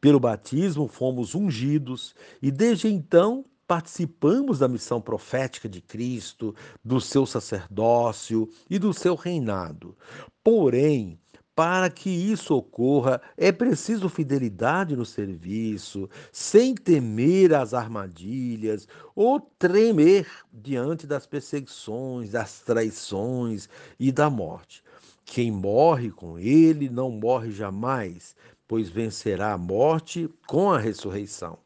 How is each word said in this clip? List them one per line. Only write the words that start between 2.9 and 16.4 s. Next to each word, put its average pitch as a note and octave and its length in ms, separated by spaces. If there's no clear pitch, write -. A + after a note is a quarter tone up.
participamos E3+ 920
da C3+ 80
missão A#2+ 320
profética B2 720
de F#2 100
Cristo, A2+ 760
do B2+ 160
seu C3+ 260
sacerdócio A2 1200
e F#3 80
do G3 160
seu F3 220
reinado. G2 800
Porém, C3+ 760
para F#3 340
que - 200
isso F#3 460
ocorra, B2+ 680
é F3+ 160
preciso G#3+ 560
fidelidade C#3 880
no A#2+ 100
serviço, G2 1040
sem B3 420